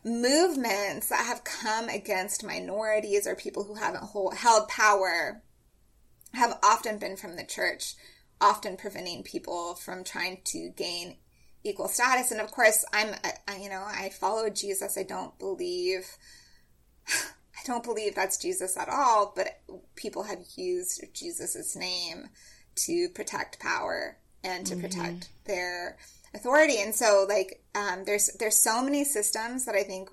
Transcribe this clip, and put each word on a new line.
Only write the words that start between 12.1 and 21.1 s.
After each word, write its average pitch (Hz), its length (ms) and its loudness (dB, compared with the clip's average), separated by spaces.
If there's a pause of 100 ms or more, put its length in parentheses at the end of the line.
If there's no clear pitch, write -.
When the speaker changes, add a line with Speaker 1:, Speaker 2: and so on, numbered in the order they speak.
Speaker 1:
And 214 100 -4
of 208 100 -6
course, - 420 6
I'm, 214 160 0 (160)
I, 165 80 -2 (160)
I, 202 100 -8
you 196 100 -12
know, 190 160 -8
I 196 260 -6
follow 214 380 0
Jesus. 196 480 -4
I 190 60 -4
don't 185 360 -8
believe, 180 680 -2 (560)
<sighs> - 460 -20
I - 580 -6
don't 240 180 -2
believe 214 300 -2
that's 190 240 0
Jesus 370 400 -2
at 294 100 -6
all, 233 480 4
but - 240 -4 (360)
people - 260 -8
have 202 160 -8 (160)
used 180 580 -4